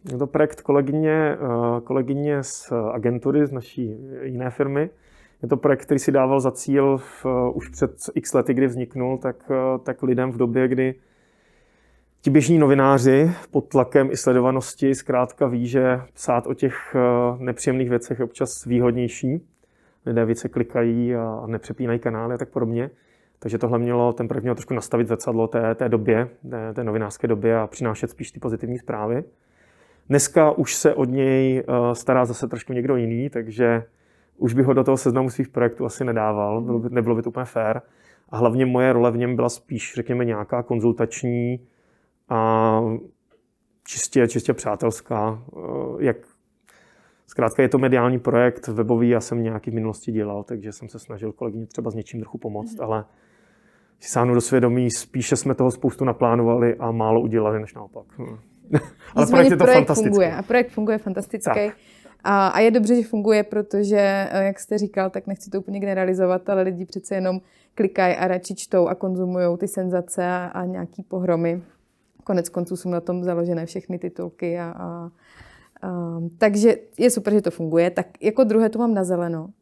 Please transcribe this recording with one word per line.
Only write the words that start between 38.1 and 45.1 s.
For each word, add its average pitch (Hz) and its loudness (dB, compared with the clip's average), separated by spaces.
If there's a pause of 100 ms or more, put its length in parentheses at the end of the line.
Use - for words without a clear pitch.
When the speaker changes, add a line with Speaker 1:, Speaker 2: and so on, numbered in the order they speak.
Speaker 1:
A 113 -10
hlavně 120 4
moje 127 2
role 120 4
v 113 -4
něm 123 -2
byla 120 0
spíš, - -10
řekněme, 123 -2
nějaká 113 -4
konzultační 120 -2 (600)
a 113 2 (1080)
čistě, - 0
čistě 117 -2
přátelská. 110 -4 (140)